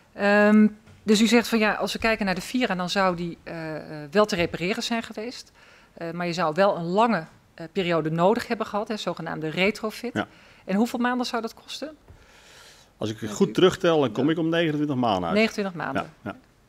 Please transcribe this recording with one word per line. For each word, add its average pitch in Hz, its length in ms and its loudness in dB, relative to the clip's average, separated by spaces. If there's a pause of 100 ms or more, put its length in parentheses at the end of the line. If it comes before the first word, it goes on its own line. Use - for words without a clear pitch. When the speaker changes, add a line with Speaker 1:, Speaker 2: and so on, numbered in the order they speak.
(140)
Speaker 1:
Ja. 202 340 4
Speaker 2:
Ehm, 214 200 8 (360)
dus 208 180 4
u 233 60 4
zegt 226 200 4
van 226 120 0
ja, 214 140 2
als 190 200 -4
we 202 60 -8
kijken 220 260 0
naar 185 100 0
de 180 60 -6
Vira, 247 340 -2
dan 180 140 -4
zou 190 260 2
die, 170 280 -8
eh, 160 320 -8 (280)
eh, 147 80 -14
wel 208 140 4
te 208 100 -4
repareren 175 480 -2
zijn 226 200 -4
geweest. - 480 -12 (420)
Eh, 165 180 -10
maar 175 160 -4
je 170 60 -2
zou 160 200 0
wel 180 240 4
een 170 80 -6
lange, 196 400 2 (280)
eh, 170 180 -16
periode 170 400 0
nodig 185 360 2
hebben 220 200 -4
gehad, 214 200 -6
hè, 214 100 -6
zogenaamde 165 520 -8
retrofit. 190 640 -4
Speaker 1:
Ja. - 140 -2 (380)
Speaker 2:
En 190 100 -2
hoeveel 233 240 0
maanden 247 260 -2
zou 240 160 -6
dat 226 120 -10
kosten? - 420 -14 (1040)
Speaker 1:
Als 107 120 -6
ik 110 100 -8
het 113 100 -8
Speaker 2:
Ja, 104 60 -10
Speaker 1:
goed 196 140 4
Speaker 2:
u - 20 -8
Speaker 1:
terugtel, 170 480 4
dan 131 120 2
kom 127 140 0
Speaker 2:
Ja. 160 60 4
Speaker 1:
ik 160 60 0
om 165 120 -2
negenentwintig 151 460 0
maanden 113 340 2
uit. - 80 0
Speaker 2:
Negenentwintig 214 360 -2
maanden. 147 300 -6
Speaker 1:
Ja, - 280 -12
ja. - 60 -12 (320)